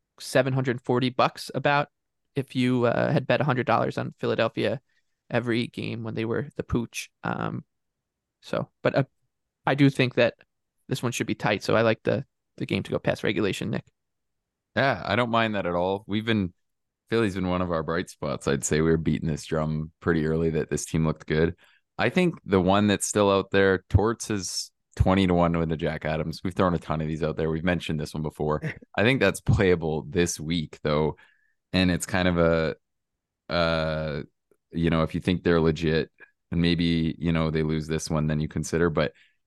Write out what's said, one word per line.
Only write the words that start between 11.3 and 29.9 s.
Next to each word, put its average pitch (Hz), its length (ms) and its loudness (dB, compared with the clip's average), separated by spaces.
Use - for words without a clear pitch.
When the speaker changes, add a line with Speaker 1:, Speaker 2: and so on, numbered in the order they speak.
Speaker 1:
tight. 104 280 -2
So 107 140 0
I 110 60 4
like 113 200 0
the, 113 220 -2
the - 80 -8
game 98 200 -2
to - 80 -12
go - 60 0
past - 260 -2
regulation, - 440 -2
Nick. - 160 -6
Speaker 2:
Yeah, 120 300 0
I 98 120 -2
don't 120 140 0
mind 113 240 0
that 98 120 -2
at 87 80 -2
all. 95 320 0
We've 107 180 -4
been, 107 300 0
Philly's 113 240 2
been 92 140 -2
one 90 120 0
of 90 120 -2
our 80 100 0
bright 82 260 -4
spots. - 380 -6
I'd 69 160 0
say 76 180 0
we 80 100 4
were 82 60 4
beating 80 320 -2
this 73 160 -4
drum 78 540 -4
pretty 82 280 0
early 80 240 0
that 78 200 -2
this 76 140 -4
team 80 200 -2
looked 78 220 -2
good. 80 300 0
I 104 100 2
think 175 360 0
the 95 160 4
one 98 260 4
that's 101 220 2
still 101 240 4
out 98 180 2
there, 98 400 4
Torts 107 400 0
is 98 400 -6
twenty 95 320 4
to 90 80 4
one 87 200 4
to 85 40 2
win 82 100 0
the 80 80 -2
Jack 78 280 -4
Adams. 78 400 -4
We've 95 100 -6
thrown 92 200 2
a 82 40 0
ton 78 220 -4
of 78 80 -4
these 78 160 -4
out 78 120 -2
there. 80 140 -2
We've 80 140 -4
mentioned 85 340 -2
this 76 160 -8
one 78 80 -6
before. 76 400 -4
Speaker 3:
<laughs> - 160 -20
Speaker 2:
I 98 60 0
think 127 160 2
that's 95 220 2
playable 82 680 2